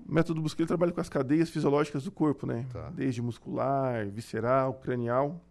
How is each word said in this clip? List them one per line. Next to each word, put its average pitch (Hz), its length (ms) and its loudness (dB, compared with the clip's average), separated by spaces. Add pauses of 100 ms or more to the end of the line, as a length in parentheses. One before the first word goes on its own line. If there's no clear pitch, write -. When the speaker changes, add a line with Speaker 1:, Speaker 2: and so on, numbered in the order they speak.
Speaker 1:
O 143 60 -4
método 160 280 2
Busquet, 156 200 -2
ele 165 60 2
trabalha 170 240 2
com 170 100 -4
as 165 80 -6
cadeias 151 400 2
fisiológicas 147 540 2
do 147 80 -8
corpo, 147 340 0
né? 127 260 -4
Speaker 2:
Tá. 80 200 -8
Speaker 1:
Desde 131 300 -2
muscular, 123 880 -2
visceral, 120 640 0
cranial. 127 760 0